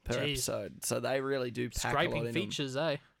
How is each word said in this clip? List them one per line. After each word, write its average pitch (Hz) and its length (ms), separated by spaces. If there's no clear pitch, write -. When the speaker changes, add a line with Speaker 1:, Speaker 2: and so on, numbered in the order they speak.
Speaker 1:
per 120 100
Speaker 2:
Jeez. 139 180
Speaker 1:
episode. 110 520
So 120 140
they 123 220
really 135 300
do 120 180
pack - 160
a - 40
lot 120 40
Speaker 2:
Scraping 117 180
Speaker 1:
in 117 60
'em. 117 40
Speaker 2:
features, 151 420
eh? 147 220